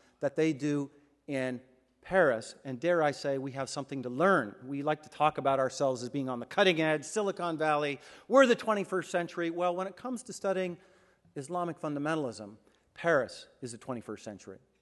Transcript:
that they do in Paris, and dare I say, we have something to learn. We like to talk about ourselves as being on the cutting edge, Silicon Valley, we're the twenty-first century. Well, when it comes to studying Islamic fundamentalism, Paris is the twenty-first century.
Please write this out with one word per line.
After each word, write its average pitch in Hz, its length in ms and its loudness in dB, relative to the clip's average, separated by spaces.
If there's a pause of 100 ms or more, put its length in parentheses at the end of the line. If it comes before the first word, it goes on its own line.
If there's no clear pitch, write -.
(220)
that 143 160 -2
they 160 160 4
do 143 360 -2 (380)
in 131 320 -2 (420)
Paris, 143 640 2
and 127 160 -8
dare 165 240 2
I 147 80 4
say, 139 260 -2
we 135 140 -6
have 131 180 -6
something 139 340 -8
to 123 60 -6
learn. 139 460 2 (100)
We 139 160 -6
like 151 220 -2
to - 60 -20
talk 147 280 0
about 135 220 2
ourselves 131 440 0
as 123 60 -6
being 135 200 -4
on 123 100 -6
the 120 60 -10
cutting 185 360 4
edge, 156 220 2
Silicon 180 540 -4
Valley, 147 420 0 (300)
we're 262 160 10
the 240 100 6
twenty-first 202 560 -2
century. 170 380 -2
Well, 175 260 0
when 185 120 -4
it 196 100 -14
comes 247 260 -8
to 196 100 -14
studying 185 440 -2 (580)
Islamic 170 460 -4
fundamentalism, 143 760 -4 (380)
Paris 147 540 0 (140)
is 120 120 -10
the 120 40 -12
twenty-first 113 460 -10
century. 98 360 -14 (220)